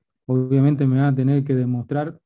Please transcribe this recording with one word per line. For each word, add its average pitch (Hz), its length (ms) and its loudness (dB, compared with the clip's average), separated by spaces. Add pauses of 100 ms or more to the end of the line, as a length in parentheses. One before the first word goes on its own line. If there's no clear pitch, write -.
(260)
Obviamente 135 640 2
me 131 100 2
van 143 160 2
a - 20 -4
tener 139 280 0
que 139 100 -4
demostrar 127 720 -4